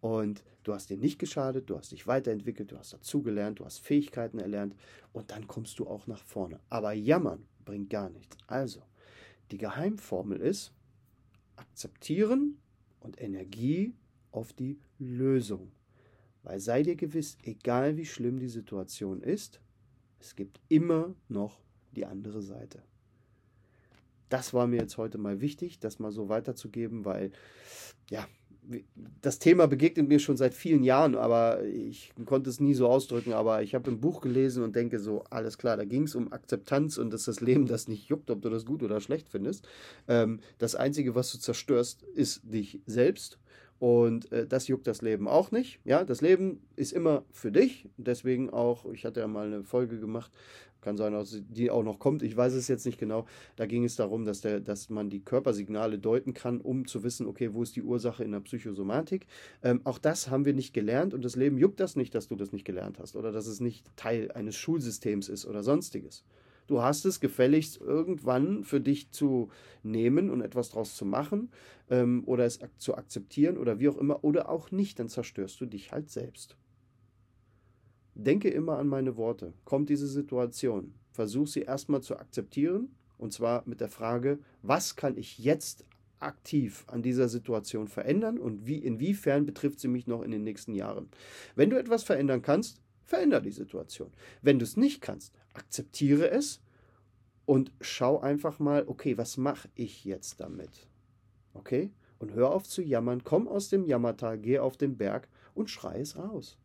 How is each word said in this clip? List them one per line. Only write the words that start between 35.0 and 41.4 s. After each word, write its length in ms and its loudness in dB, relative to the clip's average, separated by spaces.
alles 320 -6
klar, 180 2
da 80 -4
ging's 320 -2
um 160 -4
Akzeptanz 640 -2
und 140 -2
dass 140 -6
das 160 -4
Leben 260 6
das 220 -2
nicht 180 -8
juckt, 240 -2
ob 100 -2
du 80 -2
das 160 -2
gut 160 -4
oder 200 0
schlecht 280 -4
findest. 380 -6
Ähm, 320 4
das 160 0
Einzige, 380 0
was 200 0
du 60 -12
zerstörst, 640 0